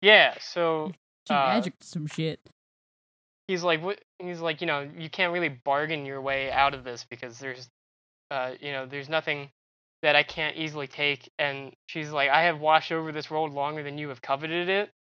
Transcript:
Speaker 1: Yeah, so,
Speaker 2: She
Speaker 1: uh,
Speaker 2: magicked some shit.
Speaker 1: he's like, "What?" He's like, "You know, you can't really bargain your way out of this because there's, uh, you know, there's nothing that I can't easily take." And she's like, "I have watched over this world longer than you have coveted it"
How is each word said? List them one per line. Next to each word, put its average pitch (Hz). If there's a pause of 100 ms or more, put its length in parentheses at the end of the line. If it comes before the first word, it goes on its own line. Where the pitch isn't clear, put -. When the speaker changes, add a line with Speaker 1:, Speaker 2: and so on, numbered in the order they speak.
Speaker 1:
Yeah, 190
so, 160 (360)
Speaker 2:
She 151
Speaker 1:
uh, 139
Speaker 2:
magicked -
some 151
shit. 160 (1080)
Speaker 1:
he's 180
like, 165
"What?" 196 (180)
He's 180
like, 160
"You 175
know, 143 (100)
you 160
can't 175
really 175 (160)
bargain 147
your 139
way 135
out 139
of 131
this 120
because 120
there's, 131 (640)
uh, 131
you 143
know, 135
there's 135
nothing 151 (540)
that 147
I 147
can't 156
easily 151
take." 143
And 139 (140)
she's 151
like, 143
"I 151
have 170
watched 156
over 160
this 151
world 156
longer 147
than 143
you 151
have 131
coveted 160
it" 202 (120)